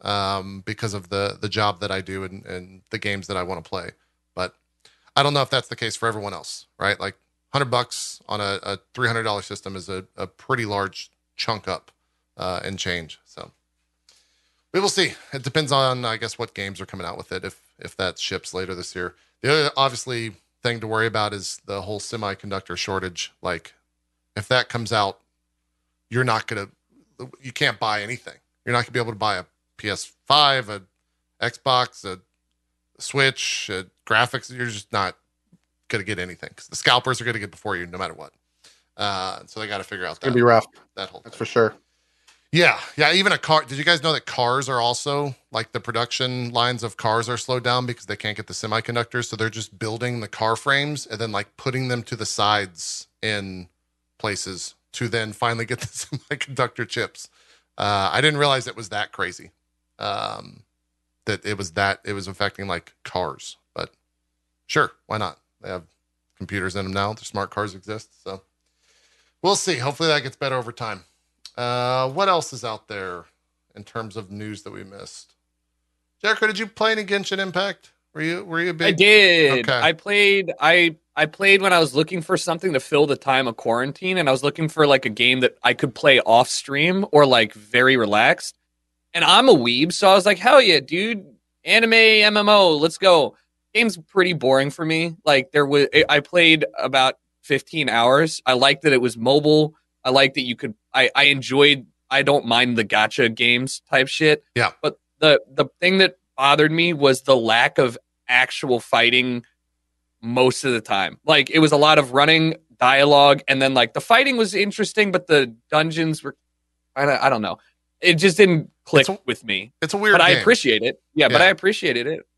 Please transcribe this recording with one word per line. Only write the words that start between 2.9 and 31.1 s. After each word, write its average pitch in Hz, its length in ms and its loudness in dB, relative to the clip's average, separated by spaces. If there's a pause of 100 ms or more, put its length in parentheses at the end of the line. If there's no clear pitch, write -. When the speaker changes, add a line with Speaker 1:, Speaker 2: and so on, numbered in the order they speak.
Speaker 1:
the 113 80 -10
games 98 280 -8
that 101 100 -8
I 90 60 -4
wanna 87 200 -10
play. 87 280 -10 (460)
But - 180 -6 (640)
I 143 80 2
don't 143 100 0
know 139 80 0
if 123 80 -4
that's 131 160 -2
the - 80 -14
case 113 220 -8
for 117 100 -6
everyone 104 260 -6
else, - 340 -14 (120)
right? 98 220 -2
Like, 98 160 -8 (360)
hundred 135 200 -4
bucks - 560 -6
on 104 120 -8
a, 98 220 -6
a 98 160 -8 (160)
three 120 140 -2
hundred 113 160 -4
dollar 104 180 -4
system 98 320 -14
is 92 140 -16
a, 95 160 -10 (120)
a 92 120 -10
pretty 123 360 -6
large 101 460 -6 (240)
chunk - 320 -8
up, - 240 -8 (460)
uh, 92 260 -6
and 95 160 -10
change. 87 460 -8
So - 260 -20 (1200)
we 165 80 -2
will 196 100 0
see. 160 240 -2 (180)
It 131 100 -8
depends 135 300 -2
on, 131 320 0
I 113 140 -4
guess, 110 200 -10
what 117 160 -10
games 98 260 -10
are 95 60 -12
coming 92 200 -12
out 85 100 -10
with - 160 -14
it, 90 120 -8
if, - 160 -14 (200)
if - 160 -16
that 92 220 -6
ships - 360 -10
later 92 200 -8
this 90 200 -14
year. 90 200 -8 (260)
The 120 100 -2
other, 147 260 0
obviously, 120 580 -4 (280)
thing 120 180 -4
to 110 60 -8
worry 110 200 -2
about 107 260 -4
is 98 320 -12
the 98 180 -8
whole 101 180 -10
semiconductor 98 760 -10
shortage. 92 560 -8 (100)
Like, 90 300 -8 (640)
if 107 120 -8
that 123 200 0
comes 117 240 -8
out, 101 260 -2 (920)
you're 120 120 -2
not 113 240 -2
gonna, 101 220 -10 (760)
you 131 80 -16
can't 123 300 -4
buy 107 220 -2
anything. 117 340 -12 (280)
You're 120 80 -4
not 120 120 0
gonna - 80 -14
be 123 80 -4
able 113 120 -6
to 104 60 -16
buy 104 180 -2
a 90 80 -8 (340)
P 107 120 -8
S - 220 -8 (140)
five, 139 420 2
a 101 140 -12 (600)